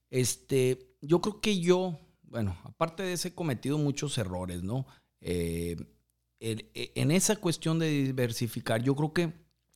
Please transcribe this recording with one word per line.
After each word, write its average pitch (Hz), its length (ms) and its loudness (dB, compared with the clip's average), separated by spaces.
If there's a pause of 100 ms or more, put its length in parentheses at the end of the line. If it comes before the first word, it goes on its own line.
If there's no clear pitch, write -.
(100)
Este, 127 880 0
yo 165 200 4
creo - 200 -4
que 208 180 2
yo, 180 400 2 (240)
bueno, 98 420 -4
aparte - 380 -4
de 180 120 -2
ese 175 140 -4
he 170 60 -12
cometido 151 440 -2
muchos 143 400 -2
errores, 90 440 -4
¿no? 123 240 -2 (340)
Eh, 85 560 -2 (600)
en, 113 360 -6
en 123 360 -2
esa 190 260 4
cuestión 165 420 0
de 160 100 2
diversificar, 123 960 0
yo 139 120 4
creo 151 180 -2
que 170 200 0 (440)